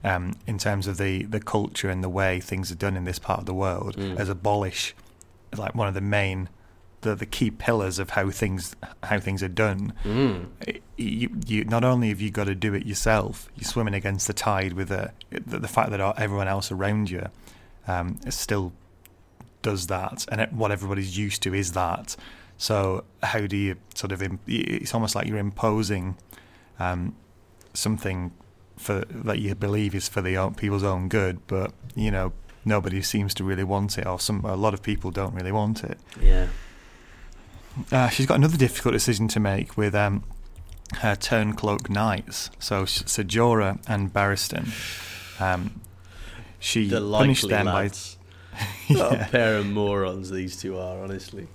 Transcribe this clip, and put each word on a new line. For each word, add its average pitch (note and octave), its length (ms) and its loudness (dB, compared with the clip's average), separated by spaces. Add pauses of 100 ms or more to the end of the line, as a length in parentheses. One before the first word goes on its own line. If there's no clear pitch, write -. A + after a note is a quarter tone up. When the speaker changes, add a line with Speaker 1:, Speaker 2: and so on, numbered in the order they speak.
Speaker 1:
um, F2+ 300 0 (140)
in G#2+ 100 -2
terms G2 300 0
of F#2+ 100 -4
the, F#2+ 260 0
the G#2+ 160 -4
culture - 500 -2
and F#2 140 -2
the F#2 60 -2
way F#2 300 2
things F#2 320 -4
are F2 40 -8
done G2 200 0
in F2+ 80 -2
this F2+ 160 -4
part F#2 200 0
of E2+ 60 -8
the F#2 80 -4
world, F#2+ 440 -2
Speaker 2:
Mm. G2 200 -4
Speaker 1:
as G2 120 0
abolish, G2 680 0 (640)
like, G2+ 180 -4
one A2 120 2
of F#2+ 60 -2
the G2 80 -2
main, G2 460 0 (540)
the, G#2+ 140 0
the F#2+ 100 -6
key G#2+ 260 0
pillars G2 480 0
of F#2+ 120 -4
how G2 200 2
things, F#2+ 440 -2 (280)
how G#2 160 0
things G2 240 -2
are F#2+ 60 -2
done. G#2 440 0 (100)
Speaker 2:
Mm. G#2+ 420 0 (220)
Speaker 1:
Y-, - 120 -6 (180)
you, A#2+ 320 -2 (160)
you, G#2+ 200 0
not A2+ 180 2
only B2 260 4
have G2+ 120 -2
you G#2 100 -2
gotta G2 240 0
do G2+ 180 0
it - 120 -2
yourself, G#2 680 0
you're - 120 -8
swimming G#2+ 260 0
against G2 340 -2
the G#2 60 -2
tide F#2+ 400 0
with F#2 160 -2
the, G2 220 -2 (200)
the, - 280 -6
the A2+ 80 -4
fact A2 240 2
that G2+ 80 -2 (180)
everyone G2+ 300 0
else G2 240 -2
around G2+ 380 0
you, F2+ 180 -6 (600)
um, F2+ 320 -2 (100)
still G2 440 -2 (880)
does F#2+ 260 -2
that, F#2+ 440 -4
and G#2+ 100 -2
it, A#2 120 0
what A2 180 2
everybody's G2 460 -2
used G2+ 260 -2
to F#2 100 0
is F#2 200 0
that. F2+ 420 -2 (440)
So G2 440 2 (180)
how G#2+ 240 0
do G2+ 100 -2
you G2 200 0 (180)
sort G2 180 -6
of F#2+ 120 -4
im-, F#2+ 240 -4
y-, A#2 80 0 (120)
it's - 280 -4
almost A2+ 180 0
like G2+ 140 0
you're G#2+ 100 -2
imposing, G2+ 800 0 (640)
um, F2+ 360 -2 (600)
something F#2 560 -2 (440)
for, G2 340 -2
that A2 280 -2
you G2+ 160 -2
believe G2+ 400 0
is F#2+ 160 -2
for G2+ 140 -2
the F#2 140 0
o-, F#2+ 120 2
people's G2+ 340 0
own F#2+ 260 0
good, F#2 360 2
but, F#2+ 260 -2 (240)
you G#2+ 140 0
know, F#2 240 0 (320)
nobody F#2+ 380 2
seems G2+ 320 0
to F#2+ 80 -4
really F#2+ 200 0
want G2 360 0
it, G2+ 80 -2
or F2+ 120 -2
some, G2+ 240 0
a G2+ 120 -2
lot G2+ 180 2
of G2 80 -6
people G2+ 300 -2
don't F#2 240 -2
really F#2 160 -4
want G#2+ 320 0
it. - 160 -8 (200)
Speaker 2:
Yeah. F2+ 280 10 (1400)
Speaker 1:
Uh, B2+ 180 6
she's C3 160 2
got - 100 6
another D#3 220 8
difficult B2 360 4
decision A2+ 340 4
to G#2+ 120 2
make G2 380 2
with, G#2 160 4
um, G2+ 300 4 (760)
her G#2 160 4
Turncloak G#2+ 760 2
Knights, G2+ 600 0 (100)
so G2 240 0
S-, - 220 -2
Ser - 180 0
Jorah G#2 640 4
and G2+ 240 0
Barristan. G2+ 560 0 (720)
Um, F#2 420 0 (800)
she A2 280 0
Speaker 2:
The A2 140 2
Speaker 1:
punished G#2+ 420 4
Speaker 2:
likely G#2+ 140 2
Speaker 1:
them G2+ 100 4
Speaker 2:
lads. G2 500 0 (360)
Speaker 1:
by - 120 -6
<laughs> - 300 -12
Speaker 2:
What - 180 4
a - 40 4
Speaker 1:
Yeah. G#2+ 100 -2
Speaker 2:
pair A2+ 300 4
of G2+ 100 0
morons G2 640 0
these F#2 280 -4
two F#2 180 -6
are, F#2 260 -6
honestly. F#2+ 520 -10